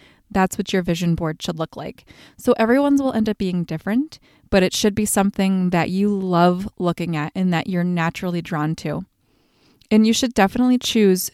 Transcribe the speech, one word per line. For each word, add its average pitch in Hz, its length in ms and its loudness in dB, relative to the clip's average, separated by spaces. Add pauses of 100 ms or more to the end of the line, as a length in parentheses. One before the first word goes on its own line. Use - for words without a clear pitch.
(300)
that's 185 260 0
what 202 160 -6
your 190 100 0
vision 170 340 0
board 160 260 -6
should 170 160 -6
look 160 180 -8
like. - 280 -14 (320)
So - 200 2
everyone's 277 460 2
will 262 120 -2
end 220 140 0
up 214 100 -4
being 180 260 -2
different, 220 560 -4 (280)
but 196 140 4
it 185 100 0
should 208 220 0
be 214 120 -2
something 190 640 0
that 170 200 0
you 196 180 0
love 185 600 2 (100)
looking 170 380 -4
at 147 180 -6
and 185 180 0
that 165 140 -2
you're 180 160 -2
naturally 175 600 -2
drawn 160 340 -4
to. 160 300 -6 (840)
And 220 160 6
you 226 80 4
should 240 180 -2
definitely 247 460 2
choose 190 560 2